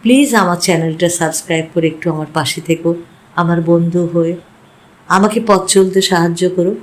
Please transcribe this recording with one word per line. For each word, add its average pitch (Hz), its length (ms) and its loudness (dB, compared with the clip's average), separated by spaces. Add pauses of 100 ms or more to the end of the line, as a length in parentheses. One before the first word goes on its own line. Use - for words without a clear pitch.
প্লিজ 262 320 4
আমার 180 320 2
চ্যানেলটা 165 420 0 (120)
সাবস্ক্রাইব 160 540 -4
করে 165 180 0
একটু 156 220 -10
আমার 151 180 -8
পাশে 156 280 -4
থেকো, 165 300 -2 (460)
আমার 170 220 0 (120)
বন্ধু 170 360 2
হয়ে 170 280 -2 (760)
আমাকে 208 380 2
পথ 190 200 4
চলতে 190 360 2
সাহায্য 170 400 0 (140)
করো। 180 160 0 (100)